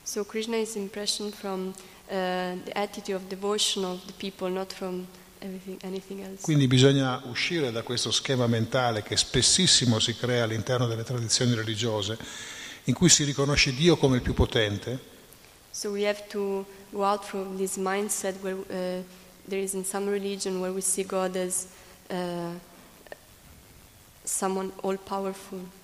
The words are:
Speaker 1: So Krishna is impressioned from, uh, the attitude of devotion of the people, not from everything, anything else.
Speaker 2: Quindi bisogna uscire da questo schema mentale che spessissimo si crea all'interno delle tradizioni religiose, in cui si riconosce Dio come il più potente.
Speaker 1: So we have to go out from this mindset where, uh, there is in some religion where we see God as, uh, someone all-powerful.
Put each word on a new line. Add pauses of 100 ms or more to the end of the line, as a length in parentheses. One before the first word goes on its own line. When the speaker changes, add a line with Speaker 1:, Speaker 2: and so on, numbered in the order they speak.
Speaker 1:
So
Krishna
is
impressioned
from, (340)
uh, (500)
the
attitude
of
devotion
of
the
people,
not
from (340)
everything,
anything
else.
Speaker 2:
Quindi
bisogna
uscire
da
questo
schema
mentale
che
spessissimo
si
crea
all'interno
delle
tradizioni
religiose, (680)
in
cui
si
riconosce
Dio
come
il
più
potente. (600)
Speaker 1:
So
we
have
to (260)
go
out
from
this
mindset
where, (140)
uh, (420)
there
is
in
some
religion
where
we
see
God
as, (440)
uh, (1700)
someone (120)
all-powerful. (240)